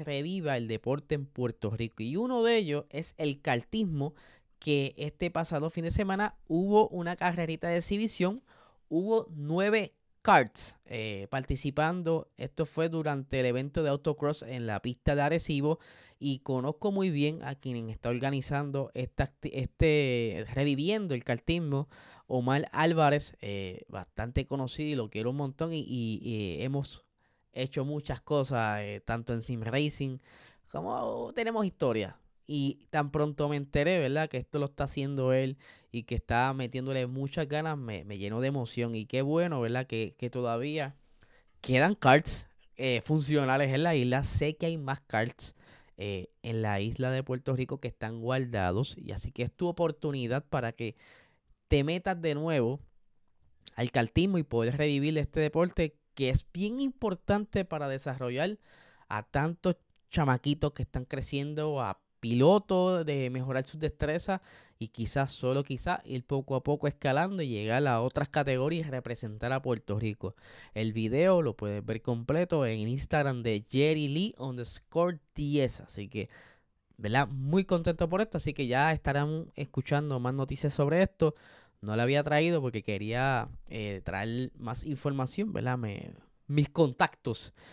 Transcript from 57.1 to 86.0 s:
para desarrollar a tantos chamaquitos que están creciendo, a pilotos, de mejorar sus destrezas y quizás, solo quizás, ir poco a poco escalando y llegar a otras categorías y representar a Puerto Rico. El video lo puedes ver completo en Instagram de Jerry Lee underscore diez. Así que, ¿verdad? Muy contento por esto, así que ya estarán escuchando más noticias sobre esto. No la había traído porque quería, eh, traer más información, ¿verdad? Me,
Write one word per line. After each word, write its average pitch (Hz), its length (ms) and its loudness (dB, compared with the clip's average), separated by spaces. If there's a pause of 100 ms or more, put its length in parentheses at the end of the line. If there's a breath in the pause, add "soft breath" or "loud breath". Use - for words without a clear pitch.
para 151 240 -4
desarrollar 135 720 -4 (480 soft breath)
a 107 160 -4
tantos 170 540 0 (320)
chamaquitos 147 640 2
que 127 100 -6
están 127 220 -6
creciendo, 147 760 -2
a 98 200 -4 (180)
pilotos, 180 840 6
de 139 240 0
mejorar 131 360 -2
sus 156 160 -10
destrezas 156 580 -2 (400 loud breath)
y 113 100 -6
quizás, 135 440 -2
solo 131 280 0
quizás, 139 440 -4
ir 127 180 -6
poco 135 320 -2
a 127 80 0
poco 147 240 0
escalando 160 540 0
y 139 80 -2
llegar 113 360 2
a 120 140 4
otras 131 300 0
categorías 147 580 0
y 135 40 -8
representar 117 600 -6
a 135 100 0
Puerto 110 380 -2
Rico. 104 340 -4 (400 loud breath)
El 110 200 0
video 147 480 4
lo 120 160 -2
puedes 104 280 -4
ver 113 160 -4
completo 139 640 0
en 110 220 -2
Instagram 135 560 -2
de 107 260 0
Jerry 151 380 2
Lee 170 300 -2
underscore 139 840 -4 (160)
diez. 143 460 0
Así 104 260 -12
que, 104 220 -6 (640 loud breath)
¿verdad? 123 320 0
Muy 143 380 0
contento 170 420 0
por 185 140 0
esto, 220 160 -2
así 147 160 -2
que 135 140 -2
ya 143 260 4
estarán 151 640 -2
escuchando 143 640 -2
más 123 120 -2
noticias 139 400 -2
sobre 156 280 4
esto. 160 340 2 (460 loud breath)
No 107 160 -2
la 120 60 2
había 143 200 4
traído 151 380 4
porque 117 220 -2
quería, 113 640 0 (180)
eh, 104 380 -6
traer 113 500 -4
más 113 300 -8
información, 139 640 -2
¿verdad? 127 260 -2
Me, 107 360 -6 (340)